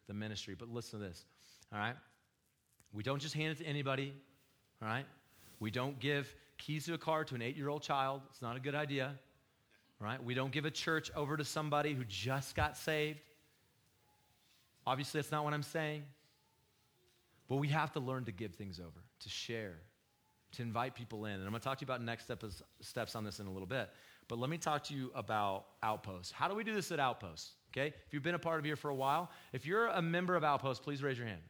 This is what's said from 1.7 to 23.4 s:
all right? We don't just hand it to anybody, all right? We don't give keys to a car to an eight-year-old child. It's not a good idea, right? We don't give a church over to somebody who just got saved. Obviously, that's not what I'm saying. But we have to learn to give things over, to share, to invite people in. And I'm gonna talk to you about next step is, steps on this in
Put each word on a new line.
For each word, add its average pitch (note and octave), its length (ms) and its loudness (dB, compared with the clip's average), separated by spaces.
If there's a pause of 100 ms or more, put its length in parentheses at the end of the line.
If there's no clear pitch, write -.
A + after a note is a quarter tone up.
all G#2 60 -2
right? A2+ 180 2 (1000)
We G#2+ 100 -4
don't C3+ 180 0
just D3+ 140 -4
hand D#3 160 2
it D#3 120 -4
to - 60 -6
anybody, C#3 420 0 (720)
all A2 60 -2
right? B2+ 180 0 (540)
We A2 100 0
don't B2+ 300 0
give C#3+ 340 2 (260)
keys D3+ 280 -4
to E3+ 80 0
a - 20 -2
car D#3 260 2
to C3+ 120 -4
an A#2 80 -2
eight-year-old C#3+ 400 -2
child. C#3 360 2 (120)
It's - 100 -14
not A#2+ 160 -2
a - 20 -4
good C#3 140 -2
idea, C#3 400 2 (880)
right? A#2+ 240 -2
We A#2+ 100 0
don't C3 180 2
give D3 140 2
a D#3 60 0
church D#3+ 440 0
over D3 220 0
to D3+ 60 2
somebody D3 500 2
who C3 120 0
just A2 500 -2
got D3+ 200 2
saved. D3+ 440 2 (1700)
Obviously, C3+ 340 0
that's C#3 120 -2
not D3+ 120 2
what D3 100 2
I'm D3 80 2
saying. D3+ 420 0 (1400)
But C3 100 2
we D3 100 4
have D3+ 260 4
to D#3 60 0
learn C3 260 -2
to A#2+ 60 -4
give F#2+ 240 -6
things F#2 240 -8
over, E2 240 -12 (160)
to - 100 -12
share, G#2+ 460 -4 (800)
to B2 100 -4
invite A#2 320 2
people A2 300 -6
in. G#2 80 -2
And F#2+ 100 -4
I'm G2 60 -2
gonna A2+ 100 0
talk C3+ 180 0
to - 60 -6
you B2+ 40 -8
about B2+ 140 0
next A#2 220 -4
step A#2 200 -6
is, G2 200 -8 (180)
steps - 340 -4
on A2 80 -2
this G2+ 160 -4
in G#2 60 -6